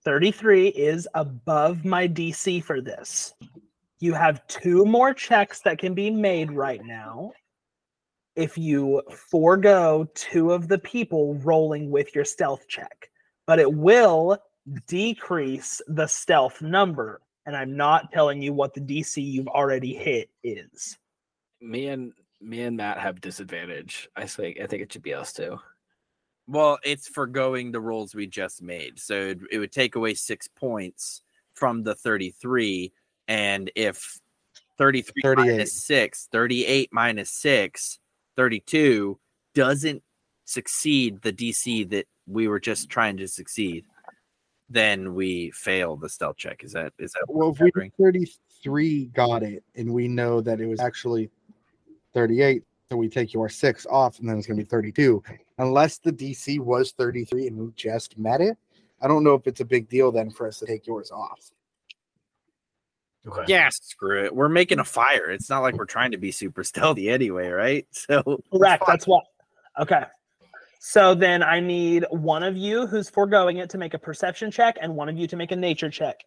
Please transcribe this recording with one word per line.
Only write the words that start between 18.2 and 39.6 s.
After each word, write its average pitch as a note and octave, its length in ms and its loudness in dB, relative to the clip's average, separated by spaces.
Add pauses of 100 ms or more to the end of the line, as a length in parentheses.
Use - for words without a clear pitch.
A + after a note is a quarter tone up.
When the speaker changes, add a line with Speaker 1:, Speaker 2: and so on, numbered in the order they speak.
Speaker 1:
you C#3+ 120 -4
what C#3 220 0
the C#3+ 60 -10
D C#3+ 220 -6
C - 180 -8
you've C3+ 280 -4
already C3+ 460 0
hit A#2+ 360 -4 (140)
is. - 520 -12 (640)
Speaker 2:
Me A#2+ 280 -8
and, C3 240 -10 (280)
me A2+ 220 -12
and A#2+ 140 -6
Matt G#2 220 -6
have F#2 220 -8
disadvantage. F2 960 -14
I - 120 -12
say, F2 360 -10
I G2+ 60 -10
think G2+ 140 -8
it G2+ 100 -16
should D#2 100 -18
be D2+ 100 -10
us - 200 -12
two. - 260 -10 (920)
Speaker 3:
Well, D3 340 2
it's C#3+ 240 -4
forgoing C3 680 -4
the A#2 80 -6
rolls A2 340 -8
we G#2 120 -8
just F#2 360 -10
made. E2+ 360 -14
So - 160 -8
it, F#2+ 240 -4 (140)
it A2 60 -4
would G#2 140 -6
take B2+ 240 -2
away A2 180 -2
six - 340 -8
points - 720 -10 (320)
from A#2 280 -2
the G#2+ 120 -2
thirty-three. G2+ 960 -4 (380)
And G2+ 480 -2
if G2+ 420 -6 (600)
thirty-three C3+ 440 0
Speaker 4:
Thirty-eight. C3 280 4
Speaker 3:
minus G#2+ 240 0
six, - 580 -2
thirty-eight B2 600 0
minus A2+ 380 -2
six, - 680 -2 (380)
thirty-two, A#2 840 2 (360)
doesn't C#3 480 0 (440)